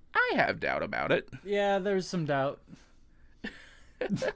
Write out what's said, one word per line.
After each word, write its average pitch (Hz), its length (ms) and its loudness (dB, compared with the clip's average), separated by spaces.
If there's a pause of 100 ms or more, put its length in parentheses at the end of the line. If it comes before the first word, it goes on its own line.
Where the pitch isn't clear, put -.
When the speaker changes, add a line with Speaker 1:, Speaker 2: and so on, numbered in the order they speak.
(140)
Speaker 1:
I 480 200 4
have 180 260 2
doubt 69 220 0
about 71 300 0
it. - 160 0 (160)
Speaker 2:
Yeah, 202 340 2
there's 190 300 0
some 170 180 -2
doubt. 139 400 0
<laughs> - 1400 -14 (260)